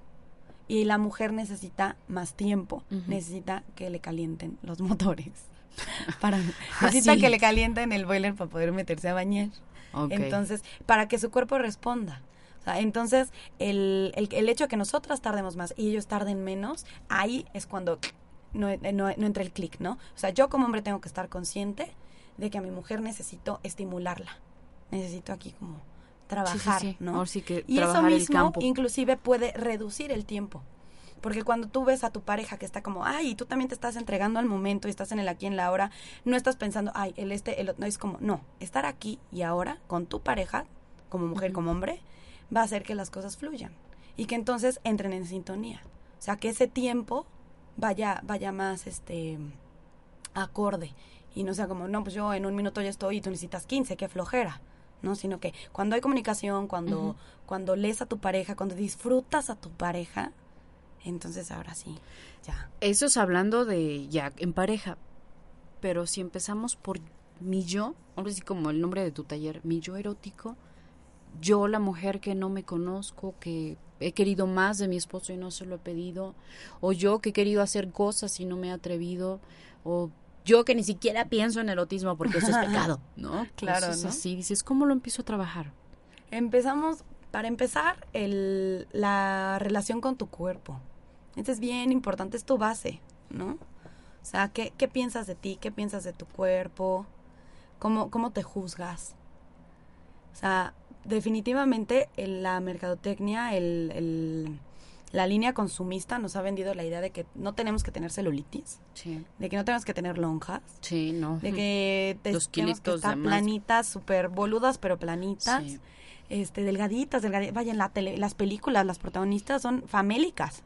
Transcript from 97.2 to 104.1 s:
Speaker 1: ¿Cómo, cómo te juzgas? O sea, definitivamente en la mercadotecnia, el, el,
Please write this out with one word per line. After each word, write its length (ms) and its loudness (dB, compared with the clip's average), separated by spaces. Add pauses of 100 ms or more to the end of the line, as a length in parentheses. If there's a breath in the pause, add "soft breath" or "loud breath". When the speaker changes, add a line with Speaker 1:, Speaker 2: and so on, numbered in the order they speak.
Speaker 1:
¿Cómo, 320 2
cómo 220 0
te 100 -2
juzgas? 720 -8 (1200 soft breath)
O 20 -18
sea, 380 2 (300)
definitivamente 1120 4
en 260 -2
la 180 0
mercadotecnia, 960 -2
el, 380 2
el, 640 -2 (540 loud breath)